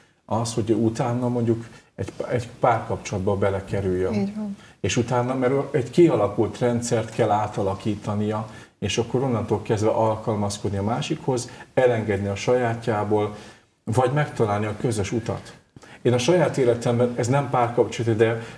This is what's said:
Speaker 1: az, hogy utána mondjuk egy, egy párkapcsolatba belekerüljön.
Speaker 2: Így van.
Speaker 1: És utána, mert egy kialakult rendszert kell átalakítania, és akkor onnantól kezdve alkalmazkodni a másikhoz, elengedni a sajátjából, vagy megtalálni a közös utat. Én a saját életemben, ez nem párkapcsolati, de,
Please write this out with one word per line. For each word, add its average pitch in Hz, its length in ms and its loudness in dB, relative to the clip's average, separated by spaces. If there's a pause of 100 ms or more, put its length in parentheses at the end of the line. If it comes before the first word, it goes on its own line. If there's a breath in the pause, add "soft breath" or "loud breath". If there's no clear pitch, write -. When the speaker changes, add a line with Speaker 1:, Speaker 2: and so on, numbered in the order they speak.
(260 loud breath)
Speaker 1:
az, 113 280 -4
hogy 113 180 -2
utána 120 580 0
mondjuk 117 360 0 (300 loud breath)
egy, - 160 -8 (200)
egy 117 180 -4 (100)
párkapcsolatba 104 760 0
belekerüljön. 95 760 0
Speaker 2:
Így 202 220 -2
van. 208 220 -8 (240 loud breath)
Speaker 1:
És - 160 0
utána, 123 380 0
mert 131 400 0
egy 120 140 0
kialakult 113 680 4
rendszert 120 520 0
kell 107 200 2
átalakítania, 107 1160 -2 (320 loud breath)
és - 180 -2
akkor - 260 0
onnantól 110 380 0
kezdve 110 280 0
alkalmazkodni 104 880 0
a 98 60 -2
másikhoz, 127 680 -2 (240 loud breath)
elengedni 107 540 2
a 101 80 -2
sajátjából, 107 1000 0 (480 loud breath)
vagy 127 300 2
megtalálni 107 520 0
a 104 140 -4
közös 107 320 -2
utat. 107 420 -4 (480 loud breath)
Én 120 120 4
a 123 40 4
saját 165 400 4
életemben, 120 600 2
ez 117 100 0
nem 135 220 2
párkapcsolati, 117 680 2
de, 113 260 2 (160 loud breath)